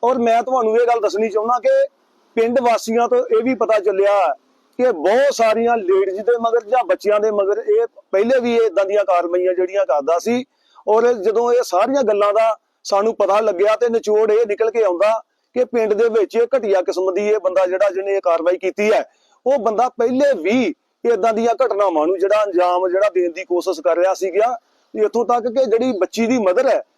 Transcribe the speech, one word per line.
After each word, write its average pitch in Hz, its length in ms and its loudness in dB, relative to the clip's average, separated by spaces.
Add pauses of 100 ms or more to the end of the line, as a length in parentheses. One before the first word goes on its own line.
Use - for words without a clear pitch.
ਔਰ 254 140 2
ਮੈਂ 233 240 2
ਤੁਹਾਨੂੰ 240 380 0
ਇਹ 240 60 2
ਗੱਲ 233 140 2
ਦੱਸਣੀ 214 280 -2
ਚਾਹੁੰਦਾ 214 300 -2
ਕਿ 269 280 2 (480)
ਪਿੰਡ 233 260 0
ਵਾਸੀਆਂ 233 480 0
ਤੋਂ 247 80 2
ਇਹ 247 260 0
ਵੀ 262 120 0
ਪਤਾ 220 240 0
ਚੱਲਿਆ 196 560 2 (440)
ਕਿ 247 140 2
ਬਹੁਤ 214 420 2
ਸਾਰੀਆਂ 226 420 2
ਲੇਡੀਜ਼ 190 440 0
ਦੇ 220 200 0
ਮਗਰ 233 240 0
ਜਾਂ 240 200 0
ਬੱਚਿਆਂ 190 360 -2
ਦੇ 214 100 0
ਮਗਰ 208 280 0
ਇਹ 220 280 0 (260)
ਪਹਿਲੇ 233 280 2
ਵੀ 233 140 -2
ਇਹ 233 120 2
ਇਦਾਂ 196 180 0
ਦੀਆਂ 202 200 0
ਕਾਰਵਾਈਆਂ 180 500 0
ਜਿਹੜੀਆਂ 185 320 -2
ਕਰਦਾ 156 320 0
ਸੀ। 240 260 -2 (440)
ਔਰ 233 240 2
ਜਦੋਂ 226 400 0
ਇਹ 240 100 2
ਸਾਰੀਆਂ 240 400 0
ਗੱਲਾਂ 208 300 0
ਦਾ 220 240 2 (280)
ਸਾਨੂੰ 208 300 0
ਪਤਾ 202 260 0
ਲੱਗਿਆ 208 360 0
ਤੇ 240 120 0
ਨਿਚੋੜ 214 420 0
ਇਹ 226 160 2
ਨਿਕਲ 220 240 -2
ਕੇ 226 140 0
ਆਉਂਦਾ 202 380 0 (320)
ਕਿ 247 100 2
ਪਿੰਡ 226 280 0
ਦੇ 214 160 2
ਵਿੱਚ 214 280 0
ਇਹ 233 100 2 (100)
ਘਟੀਆ 196 260 0
ਕਿਸਮ 185 320 -2
ਦੀ 208 140 -2
ਇਹ 214 100 2
ਬੰਦਾ 185 280 0
ਜਿਹੜਾ 190 240 0
ਜਿਹਨੇ 196 260 -4
ਇਹ 196 40 0
ਕਾਰਵਾਈ 170 380 0
ਕੀਤੀ 208 340 -2
ਹੈ, 160 120 0 (420)
ਉਹ 269 120 0
ਬੰਦਾ 220 300 0
ਪਹਿਲੇ 254 440 0 (100)
ਵੀ 226 320 0 (300)
ਇਦਾਂ 226 280 0
ਦੀਆਂ 226 220 0
ਘਟਨਾਵਾਂ 196 520 0
ਨੂੰ 185 120 -2
ਜਿਹੜਾ 202 260 2
ਅੰਜਾਮ 180 440 0
ਜਿਹੜਾ 190 260 0
ਦੇਣ 175 180 0
ਦੀ 180 120 -10
ਕੋਸ਼ਿਸ਼ 175 360 -4
ਕਰ 165 160 0
ਰਿਹਾ 180 180 0
ਸੀਗਾ। 202 440 -2 (460)
ਇੱਥੋਂ 226 220 -2
ਤੱਕ 240 200 0
ਕਿ 254 180 0
ਜਿਹੜੀ 233 340 0
ਬੱਚੀ 208 280 -2
ਦੀ 254 120 0
ਮਦਰ 214 300 2
ਹੈ 175 140 0 (160)